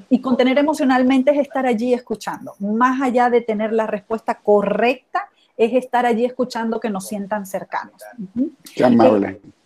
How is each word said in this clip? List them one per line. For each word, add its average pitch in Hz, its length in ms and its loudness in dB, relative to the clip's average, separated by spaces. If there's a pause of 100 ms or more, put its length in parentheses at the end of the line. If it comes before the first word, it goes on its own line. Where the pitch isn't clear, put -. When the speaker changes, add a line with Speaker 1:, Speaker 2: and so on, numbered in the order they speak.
Speaker 1:
y 247 100 4
contener 254 380 0
emocionalmente 262 760 2
es 277 80 0
estar 269 260 -2
allí 247 280 0
escuchando. 208 640 -6
Más 240 420 0
allá 247 280 2
de 240 120 2
tener 220 300 -4
la 220 160 -2
respuesta 220 480 -6
correcta, 208 920 0 (280)
es 226 160 2
estar 247 320 0
allí 240 200 0
escuchando 233 540 -4
que 226 100 -6
nos 196 180 -8
sientan 202 380 -6
cercanos. - 560 -10 (340)
Ujú. 262 160 -2 (240)
Speaker 2:
Qué - 80 0
amable. 110 460 4
Speaker 1:
Eh, - 200 -16 (160)